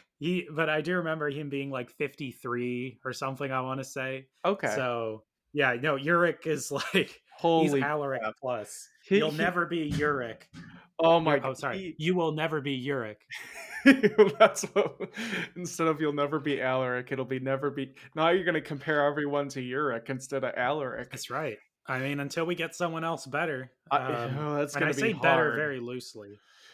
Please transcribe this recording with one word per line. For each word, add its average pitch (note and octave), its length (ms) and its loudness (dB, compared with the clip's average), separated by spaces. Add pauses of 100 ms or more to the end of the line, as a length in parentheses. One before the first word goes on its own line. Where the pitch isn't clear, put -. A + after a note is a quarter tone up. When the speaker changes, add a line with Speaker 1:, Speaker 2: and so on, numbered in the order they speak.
(180)
Speaker 1:
he, E3+ 320 -2
but D#3 200 0
I D#3 100 0
do E3 180 -2
remember D#3+ 320 -2
him C#3+ 200 -6
being, C#3 220 -6
like, B2 180 -6
fifty-three B2 1120 -6
or B2+ 80 -6
something, C3 400 -6
I C3 100 -2
wanna C3 220 -4
say. C3+ 440 -8 (180)
Speaker 2:
Okay. F3 300 0
Speaker 1:
So, A#2 500 -2 (260)
yeah, C3+ 220 4
no, C#3 240 0
Uric E3 500 2
is, D3 240 -2
<laughs> - 220 -4
like, - 280 0 (200)
he's E3 300 6
Speaker 2:
Holy C#3 100 4
Speaker 1:
Alaric C#3 400 -2
Speaker 2:
crap. A2 180 -6
Speaker 1:
plus. A#2+ 500 -6 (140)
Speaker 2:
He, G3 140 4
Speaker 1:
You'll D#3 140 4
Speaker 2:
he D3 60 -4
Speaker 1:
never E3+ 280 2
be E3 240 -2
Uric. C#3+ 600 -2 (500)
Speaker 2:
Oh E3 200 8
my D#3 180 4
Speaker 1:
You're, C3 100 -2
oh, C3 60 -2
Speaker 2:
g-, - 60 -12
Speaker 1:
sorry. C3 180 -4
Speaker 2:
he F3+ 200 -8
Speaker 1:
You E3+ 180 2
will E3 160 2
never D#3 300 -2
be C#3 120 -2
Uric. B2+ 480 -4 (600)
Speaker 2:
<laughs> - 20 -2 (540)
That's - 240 6
what, - 460 -2 (460)
instead E3 320 -2
of D3+ 120 2
"You'll D3+ 140 0
never C#3+ 260 0
be C#3+ 220 -2
Alaric," B2+ 500 -2
it'll C3 140 -2
be C3 140 -4
"Never C3+ 320 -2
be," C3+ 220 -8 (220)
now D#3+ 140 4
you're F#3 140 4
gonna E3 180 2
compare D3 440 0
everyone C#3+ 440 0
to C3+ 120 -8
Uric B2+ 480 -2
instead C3 340 -4
of B2 120 -2
Alaric. B2+ 540 -2
Speaker 1:
That's - 220 -12
right. C3 260 -4 (300)
I C3 100 -2
mean, C#3 220 -2
until C#3+ 260 -4
we F3+ 80 -2
get E3 220 -6
someone E3 280 -2
else E3 220 -4
better. C#3 460 -4 (180)
Speaker 2:
I, C#3 80 4
Speaker 1:
Um, C3 400 -2
Speaker 2:
<laughs> - 20 -4
oh, D3+ 180 -2
that's D3 180 -2
Speaker 1:
and D3+ 80 0
I D#3 80 4
Speaker 2:
gonna C3+ 40 -2
be C#3 60 -2
Speaker 1:
say A3 120 2
better E3 360 4
Speaker 2:
hard. A#2 60 -2
Speaker 1:
very C#3+ 240 -2
loosely. A#2 580 -10 (360)